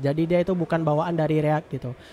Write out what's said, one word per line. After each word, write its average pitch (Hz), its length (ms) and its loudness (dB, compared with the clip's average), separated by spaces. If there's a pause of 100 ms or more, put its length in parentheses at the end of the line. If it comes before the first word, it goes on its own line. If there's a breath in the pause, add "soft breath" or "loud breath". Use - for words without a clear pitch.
Jadi 151 240 0
dia 175 160 2
itu 180 160 0
bukan 165 240 0
bawaan 160 320 0
dari 156 240 0
React 151 320 0
gitu. 127 240 -8 (200 loud breath)